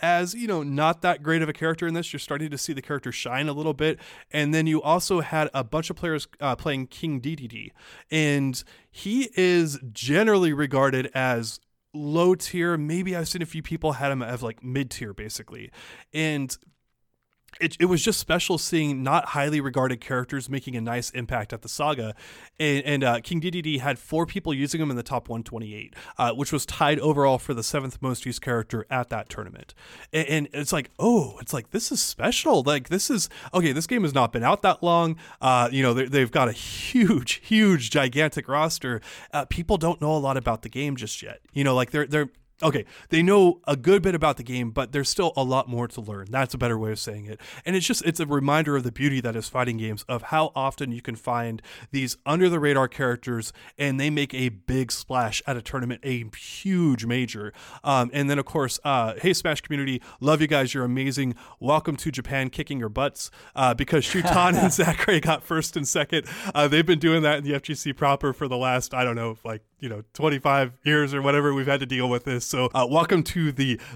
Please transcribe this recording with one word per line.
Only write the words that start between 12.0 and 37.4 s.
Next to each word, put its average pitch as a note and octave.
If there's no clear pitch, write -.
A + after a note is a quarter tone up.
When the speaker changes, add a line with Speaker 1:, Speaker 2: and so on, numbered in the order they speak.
Speaker 1:
tier. F3
Maybe F3
I've E3
seen F3
a D#3
few D#3+
people D#3
had C#3
him C3+
as, A#2+
like, A2+
mid B2+
tier, G#2+
basically. G#2+
And D3+
it, E3
it E3+
was F3+
just G#3+
special E3+
seeing D3
not D3
highly D3
regarded C3
characters B2+
making C3
a A#2
nice A#2
impact A#2+
at A2
the -
saga. B2
And, C#3
and, C#3+
uh, A#2+
King E3+
D F3
D F3
D D3+
had C3
four E3
people E3+
using C#3
him D3+
in B2+
the A#2
top B2
one A2+
twenty-eight, A2
uh, A#2+
which C3
was D3
tied D3
overall C#3
for -
the A2+
seventh C3+
most B2+
used B2
character A2+
at B2+
that A2
tournament. -
And, D#3+
and D3
it's D3
like, C#3+
oh, F3
it's -
like, B2
this A3+
is C4+
special. G3+
Like, C#3+
this F#3
is, A3+
okay, E3+
this D#3+
game A#3+
has C#3+
not B2
been A#2
out E3
that F#3
long. E3+
Uh, B2+
you C3+
know, B2
they, B2
they've C3
got C3+
a G#2+
huge, -